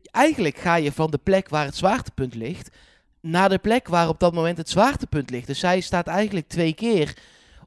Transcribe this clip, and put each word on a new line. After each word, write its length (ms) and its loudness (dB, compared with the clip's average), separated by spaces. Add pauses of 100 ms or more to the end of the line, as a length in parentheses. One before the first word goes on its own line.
eigenlijk 460 2
ga 180 0
je 180 2
van 180 -2
de 80 -2
plek 300 0
waar 160 -2
het 120 -8
zwaartepunt 580 -2
ligt 420 -10 (440)
naar 280 2
de 100 2
plek 300 0
waar 200 2
op 120 -2
dat 140 2
moment 240 -2
het 100 -10
zwaartepunt 640 0
ligt. 160 -8
Dus 120 -6
zij 220 2
staat 260 -2
eigenlijk 420 -2
twee 260 0
keer 420 0 (500)